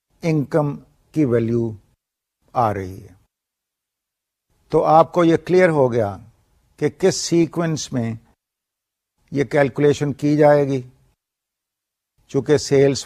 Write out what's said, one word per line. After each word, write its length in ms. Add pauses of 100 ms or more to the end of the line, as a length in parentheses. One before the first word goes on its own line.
(220)
انکم 520 (400)
کی 100
ویلیو 460 (840)
آ 200
رہی 280
ہے۔ 100 (1600)
تو 140
آپ 260
کو 120
یہ 120 (100)
کلیئر 240
ہو 220
گیا 240 (600)
کہ 100 (100)
کس 220
سیکوینس 720
میں 200 (1200)
یہ 200
کیلکولیشن 600
کی 220
جائے 320
گی، 120 (1500)
چونکہ 280
سیلز 480